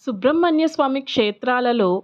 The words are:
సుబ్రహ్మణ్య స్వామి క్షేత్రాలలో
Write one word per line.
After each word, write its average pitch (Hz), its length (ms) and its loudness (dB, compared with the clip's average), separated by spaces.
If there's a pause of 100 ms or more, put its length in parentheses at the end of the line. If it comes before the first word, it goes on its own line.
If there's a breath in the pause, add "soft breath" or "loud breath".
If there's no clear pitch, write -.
సుబ్రహ్మణ్య 311 600 0
స్వామి 277 340 -2
క్షేత్రాలలో 233 1040 0